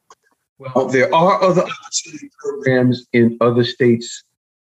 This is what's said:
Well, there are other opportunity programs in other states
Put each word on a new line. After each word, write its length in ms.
Well, 300
there 260
are 260
other 220
opportunity 680
programs 720
in 280
other 240
states 600